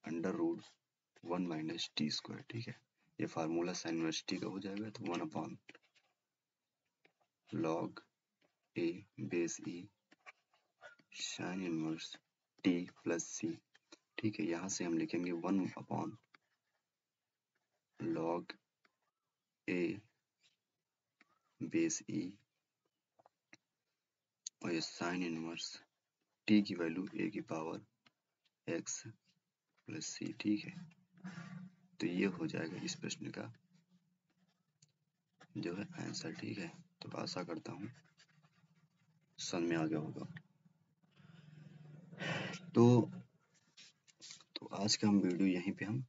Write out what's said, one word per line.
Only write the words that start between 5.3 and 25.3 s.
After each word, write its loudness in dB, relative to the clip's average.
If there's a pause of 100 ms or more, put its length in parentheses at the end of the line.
log 0 (760)
a 2 (400)
base 0
e -4 (1500)
sin -2
inverse 0 (480)
t 6 (320)
plus 0 (120)
c, -2 (640)
ठीक 0
है। 0
यहाँ 0
से -2
हम 2
लिखेंगे 0
one 2 (100)
upon -4 (1800)
log 0 (1120)
a 2 (1800)
base 2 (100)
e 0 (2500)
और 0
ये 2
sin -2
inverse -4 (720)